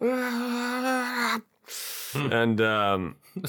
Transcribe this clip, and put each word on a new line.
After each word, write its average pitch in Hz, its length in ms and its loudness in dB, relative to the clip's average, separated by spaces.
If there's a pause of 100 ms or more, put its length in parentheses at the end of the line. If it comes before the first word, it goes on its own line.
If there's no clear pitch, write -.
<laughs> 247 1400 -2 (760)
And, 117 460 2
um, 101 560 2 (320)